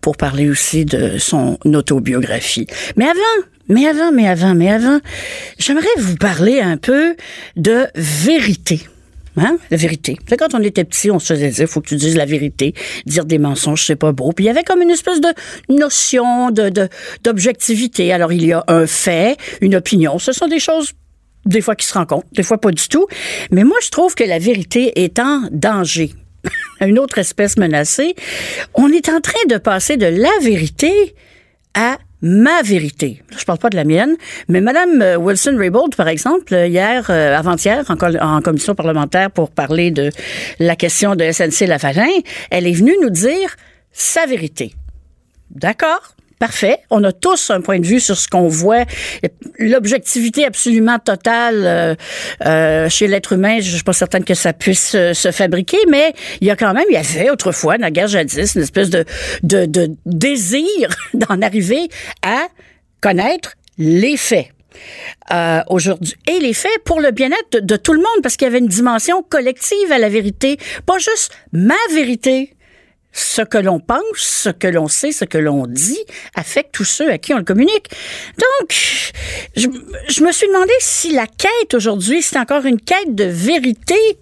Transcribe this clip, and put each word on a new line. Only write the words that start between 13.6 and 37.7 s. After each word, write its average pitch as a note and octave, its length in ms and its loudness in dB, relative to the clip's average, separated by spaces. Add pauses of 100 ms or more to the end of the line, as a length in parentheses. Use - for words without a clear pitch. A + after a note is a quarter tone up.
c'est D3+ 100 0
pas D#3 160 0
beau. » C3+ 240 -2
Puis F#3+ 80 0
il G#3 40 4
y - 20 4
avait D4 140 0
comme F4+ 180 2
une F4 80 4
espèce E4+ 320 0
de E4+ 80 4 (400)
notion B3 800 2
de, G#3+ 180 2
de, F#3+ 220 0 (340)
d'objectivité. A3+ 880 0
Alors, E3+ 220 2
il E3 120 2
y E3 60 4
a E3 160 0
un E3 180 4
fait, F3+ 520 0 (240)
une F#3+ 140 4
opinion. E3+ 440 2
Ce C4 140 -2
sont E4+ 140 -2
des D#4 120 0
choses, D#4+ 320 0 (540)
des G3 160 2
fois, A3 140 0
qui - 100 -6
se - 80 -6
rencontrent, D#3+ 400 -2
des F#3+ 100 0
fois, A3 140 0
pas G#3+ 140 2
du - 180 -4
tout. F#4 180 2 (440)
Mais F#3 120 4
moi, E4+ 180 6
je - 80 -6
trouve - 240 2
que A#3 120 0
la E3+ 140 -2
vérité G#3+ 640 0
est F3 160 -2
en C4+ 320 0
danger. E3 600 -2 (320)
<laughs> - 380 -10
Une G3+ 180 4
autre C#4 200 -2
espèce G3+ 360 -2
menacée. F3 600 0 (580)
On C#4+ 180 4
est E4 160 2
en D#4+ 140 0
train A4 260 -2
de A#3 100 2
passer G3 380 0
de G#3 120 2
la G3+ 240 2 (100)
vérité C4+ 720 0 (600)
à A#3+ 220 0 (240)
ma A3+ 420 4
vérité. D#3 600 -2 (140)
Je - 80 -10
parle E3+ 140 -2
pas A#3+ 100 2
de G3 80 -2
la D3+ 80 0
mienne, G#3+ 320 2 (320)
mais F3 100 4
Madame, C#4+ 420 4
euh, F#3 140 4
Wilson-Raybould, G3+ 800 0
par D#3+ 140 2
exemple, B3 440 -2
euh, F3 140 4
hier, G3+ 420 0
euh, D#3 240 2
avant-hier, F3+ 540 0